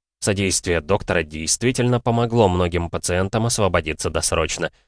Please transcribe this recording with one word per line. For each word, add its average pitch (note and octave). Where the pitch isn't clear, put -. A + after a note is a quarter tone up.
Содействие F#2
доктора F#2
действительно A#2
помогло A#2
многим F2
пациентам F#2+
освободиться F2
досрочно. D#2+